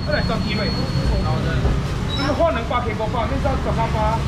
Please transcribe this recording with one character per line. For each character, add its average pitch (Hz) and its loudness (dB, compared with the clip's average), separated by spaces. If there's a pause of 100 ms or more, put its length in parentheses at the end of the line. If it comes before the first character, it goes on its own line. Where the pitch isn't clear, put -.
再 302 0
来 277 0
找 226 0
机 220 -2
会。 - 0 (1500)
你 285 0
们 277 2
换 311 4
两 233 -2
包 247 0
给 226 -2
我 214 0
包， 233 0
你 - 0
找 277 2
十 - -2 (120)
三 226 2
包。 214 2